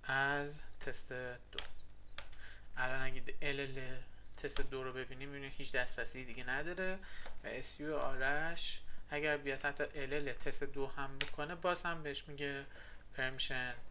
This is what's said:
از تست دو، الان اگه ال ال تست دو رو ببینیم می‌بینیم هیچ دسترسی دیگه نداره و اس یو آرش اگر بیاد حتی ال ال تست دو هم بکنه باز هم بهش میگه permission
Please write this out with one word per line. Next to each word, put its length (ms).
از 580
تست 340
دو، 80
الان 240
اگه 220
ال 180
ال 200
تست 180
دو 220
رو 100
ببینیم 360
می‌بینیم 280
هیچ 140
دسترسی 540
دیگه 240
نداره 500
و 40
اس 320
یو 160
آرش 840
اگر 280
بیاد 280
حتی 180
ال 180
ال 200
تست 300
دو 240
هم 300
بکنه 380
باز 280
هم 200
بهش 240
میگه 380
permission 560